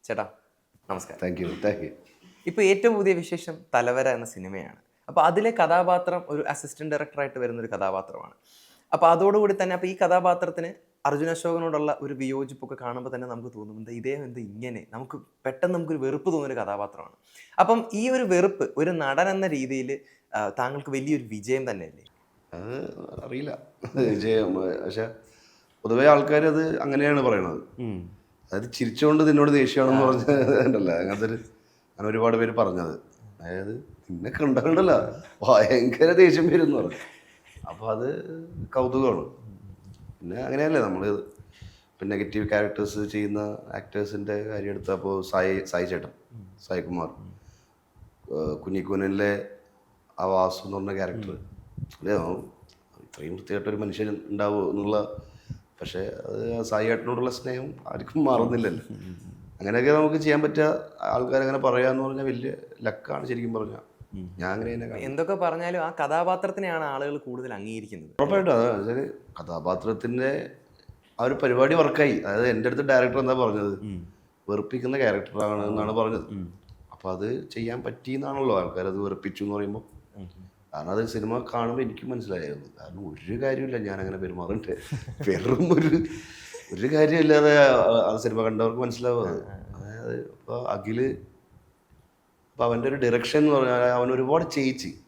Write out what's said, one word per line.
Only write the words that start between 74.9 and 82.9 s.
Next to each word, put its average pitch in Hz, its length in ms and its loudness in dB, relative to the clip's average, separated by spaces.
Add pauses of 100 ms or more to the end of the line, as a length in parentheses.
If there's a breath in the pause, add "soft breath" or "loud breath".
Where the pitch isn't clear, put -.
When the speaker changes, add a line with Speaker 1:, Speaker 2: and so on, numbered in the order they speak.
Speaker 2:
ക്യാരക്ടറാണ്" 104 680 0
എന്നാണ് 107 260 -2
പറഞ്ഞത്. 110 380 -2
Speaker 1:
ഉം. 92 220 -10 (380)
Speaker 2:
അപ്പൊ - 200 -10
അത് 120 380 -6
ചെയ്യാൻ 117 340 -8
പറ്റിയെന്നാണല്ലോ 135 720 -2
ആൾക്കാർ 90 300 -2
അത് 95 120 -4
വെറുപ്പിച്ചു 98 440 -6
എന്ന് 101 140 -4
പറയുമ്പോ. 104 280 -6 (320)
Speaker 1:
ഉം. 92 120 -16 (380)
Speaker 2:
കാരണം 78 260 -8
അത് 113 140 0
സിനിമ 113 380 -4
കാണുമ്പോ 120 380 -2
എനിക്കും 120 280 -8
മനസ്സിലായിരുന്നു. 90 640 -8
കാരണം 87 320 -14